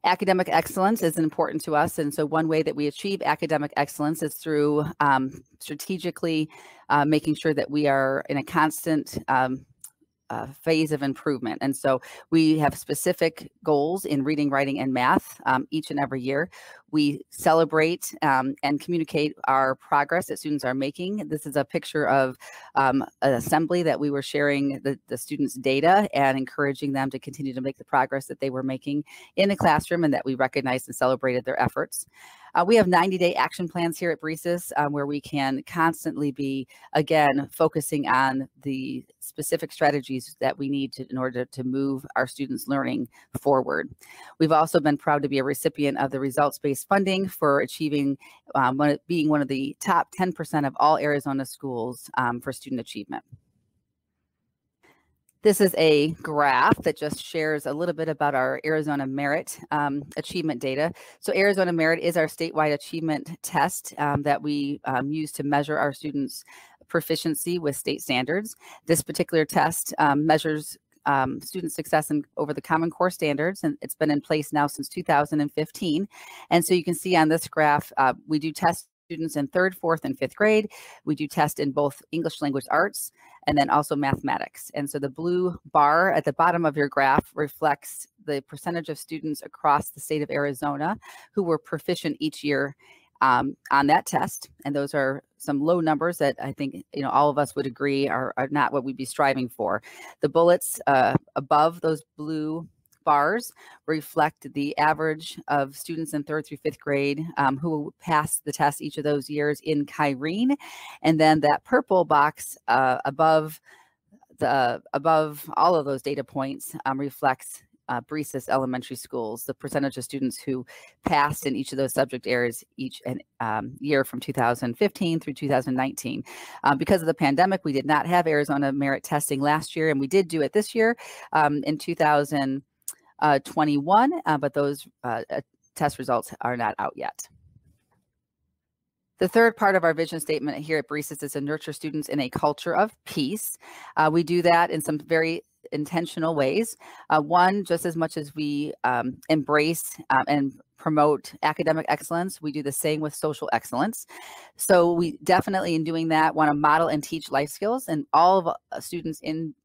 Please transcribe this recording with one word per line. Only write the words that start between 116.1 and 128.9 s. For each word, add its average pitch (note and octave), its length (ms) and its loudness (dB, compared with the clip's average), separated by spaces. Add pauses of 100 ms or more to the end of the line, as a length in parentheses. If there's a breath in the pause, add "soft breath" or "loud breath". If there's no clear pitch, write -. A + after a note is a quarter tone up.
points, - 500 -8 (100)
um, C3+ 140 -2
reflects, C#3 640 -2 (260)
uh, B2 120 -2
Breesis C#3+ 480 -8
Elementary B2+ 480 -2
Schools, A#2 480 -8
the C3+ 100 -8
percentage C#3 420 -4
of B2+ 60 -10
students C3 400 -6
who B2+ 240 -6 (380 loud breath)
passed D3 420 0
in C3 80 -2
each C3+ 160 -6
of C3 80 -6
those C3+ 160 -2
subject B2+ 320 -2
areas A#2+ 380 0 (120)
each C3 300 -10
and, B2+ 160 -8 (160)
um, A2 400 -4
year C#3 240 2
from B2 160 -6
two C3+ 140 -8
thousand A#2+ 420 0
fifteen E3+ 460 0
through C#3+ 140 -10
two - 120 -8
thousand C3 300 0
nineteen. B2+ 480 -4 (400 loud breath)
Um, C#3+ 120 4
because E3 260 2
of D#3+ 40 -2
the D#3+ 80 2
pandemic, E3+ 500 2
we D3 80 -2
did C3 140 0
not D3+ 200 2
have F3 200 4
Arizona D3 460 2
Merit C#3 320 -2